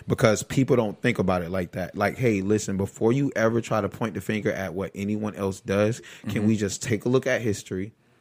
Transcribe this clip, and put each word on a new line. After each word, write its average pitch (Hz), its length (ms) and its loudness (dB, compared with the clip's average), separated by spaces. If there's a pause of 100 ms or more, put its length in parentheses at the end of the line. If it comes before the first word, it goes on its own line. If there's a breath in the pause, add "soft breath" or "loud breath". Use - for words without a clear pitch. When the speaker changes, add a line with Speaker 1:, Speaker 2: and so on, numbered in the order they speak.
Speaker 1:
Because 110 340 4
people 135 320 2
don't 110 260 2
think 120 200 0
about 92 220 2
it 82 80 -6
like 92 220 -4
that. 90 240 -6
Like, 101 220 0
hey, 113 220 2
listen, 98 360 0
before 98 360 0
you 139 240 2
ever 113 240 2
try 110 200 0
to 98 80 0
point 110 260 -4
the 98 60 -6
finger 107 320 -2
at 90 220 -4
what 92 220 -4
anyone 104 400 -4
else 98 240 -4
does, 104 420 0 (200 loud breath)
can - 80 -10 (100)
Speaker 2:
Mm-hmm. 104 80 2
Speaker 1:
we 110 80 4
just 98 260 -4
take 107 220 -2
a - 40 0
look 127 180 2
at 127 140 2
history, 101 520 -4 (280 soft breath)